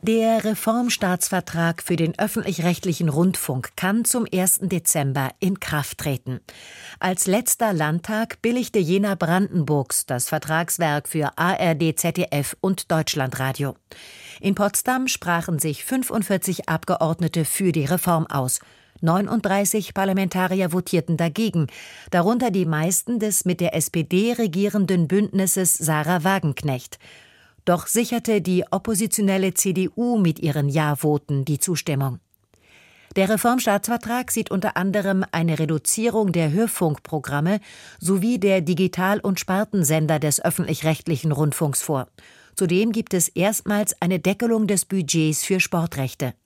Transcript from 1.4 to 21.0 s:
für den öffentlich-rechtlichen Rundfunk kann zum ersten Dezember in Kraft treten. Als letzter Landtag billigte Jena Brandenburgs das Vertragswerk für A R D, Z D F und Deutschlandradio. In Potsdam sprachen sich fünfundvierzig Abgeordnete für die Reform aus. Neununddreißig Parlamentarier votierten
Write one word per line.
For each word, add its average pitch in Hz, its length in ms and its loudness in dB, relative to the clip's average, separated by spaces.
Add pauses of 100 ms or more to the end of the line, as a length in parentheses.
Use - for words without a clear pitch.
für 175 140 0
den 165 200 0
öffentlich-rechtlichen 175 920 0
Rundfunk 151 640 0
kann 214 300 0
zum 240 200 0
ersten 185 440 0
Dezember 143 640 0 (100)
in 185 180 0
Kraft - 380 -4
treten. 131 420 -4 (600)
Als 185 260 0
letzter 214 460 0
Landtag 175 680 -2
billigte 233 380 0
Jena 196 360 2
Brandenburgs 160 920 0
das 127 240 -4
Vertragswerk 156 800 0
für 151 280 -2
A 175 160 2
R 170 220 2
D, 160 200 0
Z 165 200 -2
D 180 160 -2
F 143 300 -2
und 185 280 -2
Deutschlandradio. 135 840 -2 (640)
In 196 160 0
Potsdam 254 540 0
sprachen 170 500 -2
sich 156 240 -2
fünfundvierzig 208 840 -2
Abgeordnete 165 760 0
für 180 300 0
die 160 100 0
Reform 160 420 0
aus. 131 360 -2 (400)
Neununddreißig 196 920 0
Parlamentarier 185 760 0
votierten 175 460 0